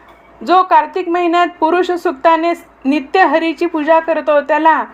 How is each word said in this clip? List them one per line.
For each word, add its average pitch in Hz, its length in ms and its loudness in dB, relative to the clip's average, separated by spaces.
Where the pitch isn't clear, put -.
जो 359 160 4
कार्तिक 359 460 0
महिन्यात 349 380 0
पुरुष 349 300 0
सुक्ताने 330 640 0
नित्य 269 420 0
हरीची 320 400 -2
पूजा 320 340 0
करतो, 311 400 -2
त्याला 302 540 0